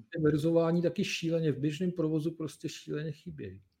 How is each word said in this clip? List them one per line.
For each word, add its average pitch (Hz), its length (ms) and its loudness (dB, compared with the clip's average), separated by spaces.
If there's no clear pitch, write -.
verzování 165 640 4
taky 170 220 0
šíleně 165 480 0
v 123 60 -4
běžném 156 340 0
provozu 160 380 0
prostě 160 380 -8
šíleně 151 440 -6
chybějí. 117 480 -12